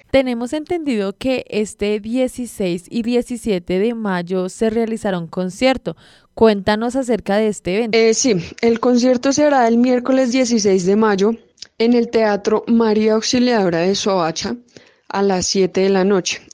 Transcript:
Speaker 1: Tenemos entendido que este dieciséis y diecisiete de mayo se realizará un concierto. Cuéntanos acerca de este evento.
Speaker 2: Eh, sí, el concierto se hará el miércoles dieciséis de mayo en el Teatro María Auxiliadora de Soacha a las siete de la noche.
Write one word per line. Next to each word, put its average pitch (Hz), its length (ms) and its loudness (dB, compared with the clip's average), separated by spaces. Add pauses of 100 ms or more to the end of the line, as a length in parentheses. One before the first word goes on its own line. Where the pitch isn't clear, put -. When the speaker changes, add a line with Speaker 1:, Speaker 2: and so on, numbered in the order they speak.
(120)
Speaker 1:
Tenemos 247 400 -2
entendido 285 680 -4
que 254 300 -4
este 208 540 -4
dieciséis 220 880 -4
y 233 140 -4
diecisiete 220 760 -2
de 233 140 0
mayo 185 560 -4
se 220 200 -2
realizará 220 480 -4
un 170 100 -8
concierto. 185 680 -4 (380)
Cuéntanos 220 640 2
acerca 214 400 -2
de 220 100 2
este 190 300 -4
evento. 226 200 -2
Speaker 2:
Eh, 226 160 4
sí, 226 220 0 (240)
el 233 220 0
concierto 247 500 2
se 294 140 2
hará 277 220 4
el 233 100 2
miércoles 247 560 2
dieciséis 214 520 2
de 196 120 2
mayo 208 340 2 (460)
en 233 160 2
el 233 160 2
Teatro 214 580 0
María 220 460 2
Auxiliadora 220 680 0
de 190 160 0
Soacha 190 640 -2 (500)
a 196 160 -4
las 190 220 0
siete 185 360 0
de 190 80 2
la 190 140 2
noche. 190 380 -2 (120)